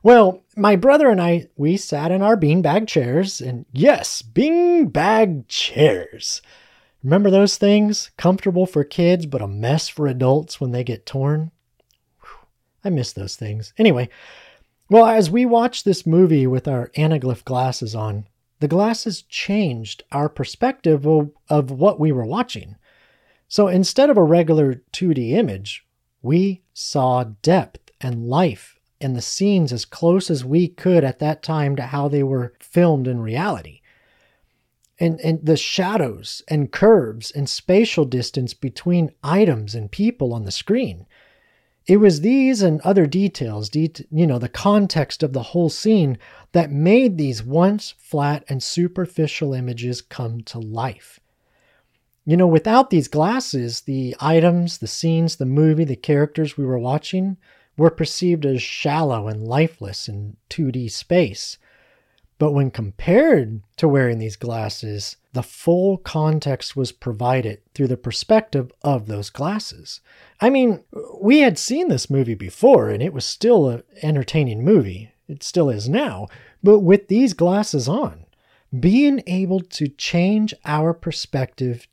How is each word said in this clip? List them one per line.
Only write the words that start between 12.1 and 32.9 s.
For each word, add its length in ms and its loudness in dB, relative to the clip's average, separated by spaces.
Whew, 260 -20
I 60 -2
miss 220 -2
those 240 -12
things. 420 -10
Anyway, 300 2
well, 180 8
as 220 4
we 160 2
watched 400 0
this 220 0
movie 400 4
with 220 -2
our 280 -4
anaglyph 480 -2
glasses 520 -4
on, 320 -6
the 80 0
glasses 540 -2
changed 920 -6
our 160 -2
perspective 760 -2
of, 280 2
of 240 0
what 260 0
we 140 0
were 140 -2
watching. 500 -8
So 180 2
instead 440 2
of 60 4
a 60 6
regular 600 2
two 220 -2
D 200 -2
image, 500 -4
we 400 0
saw 520 -2
depth 480 0
and 280 -8
life 460 -2
and 140 -4
the 60 -6
scenes 520 0
as 120 -8
close 460 0
as 140 -2
we 240 2
could 360 2
at 140 -4
that 240 -4
time 340 -2
to 60 -6
how 260 -4
they 140 0
were 380 -4
filmed 460 0